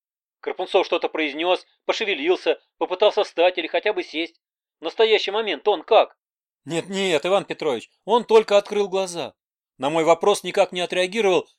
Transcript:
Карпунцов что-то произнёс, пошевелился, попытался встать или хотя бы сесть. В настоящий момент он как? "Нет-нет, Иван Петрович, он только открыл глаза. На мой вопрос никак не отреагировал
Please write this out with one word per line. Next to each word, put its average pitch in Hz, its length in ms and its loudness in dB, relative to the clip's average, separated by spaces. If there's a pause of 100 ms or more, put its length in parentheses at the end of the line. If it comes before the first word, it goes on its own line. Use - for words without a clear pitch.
(400)
Карпунцов 180 460 -2
что-то 165 220 -2
произнёс, 156 580 -4 (200)
пошевелился, 175 720 -2 (200)
попытался 185 440 2
встать 180 340 0
или 165 100 -6
хотя 190 260 -2
бы 196 100 -6
сесть. - 380 -10 (380)
В - 40 -18
настоящий 202 480 2
момент 202 360 -4
он 185 160 0
как? - 340 4 (480)
"Нет-нет, 170 600 -2
Иван 180 200 0
Петрович, 147 440 -6 (160)
он 220 200 0
только 220 320 4
открыл 202 320 -2
глаза. 175 460 -6 (420)
На 131 120 -2
мой 160 140 0
вопрос 170 400 4
никак 180 280 0
не 180 100 -6
отреагировал 180 640 0 (120)